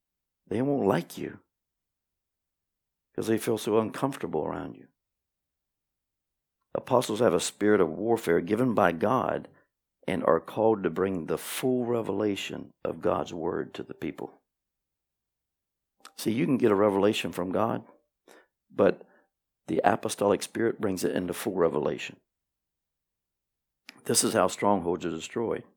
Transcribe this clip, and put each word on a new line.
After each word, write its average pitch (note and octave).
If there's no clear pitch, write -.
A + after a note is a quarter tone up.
They G#2
won't C3
like -
you. -
'Cause G2+
they A2
feel A2
so G#2+
uncomfortable G#2
around D#2+
you. -
Apostles A#2+
have G#2
a E2+
spirit G#2
of E2
warfare F2
given G#2+
by F#2+
God E2+
and -
are D#2+
called A2
to F2
bring F2+
the D#2+
full B2+
revelation G#2
of E2
God's F2
word D#2+
to B1
the -
people. -
See, -
you A2
can B2+
get A2+
a -
revelation G2
from F2+
God, A2
but -
the -
apostolic G#2
spirit -
brings F#2+
it E2
into F2+
full F#2+
revelation. D2+
This -
is A2
how F#2
strongholds F2
are E2+
destroyed. E2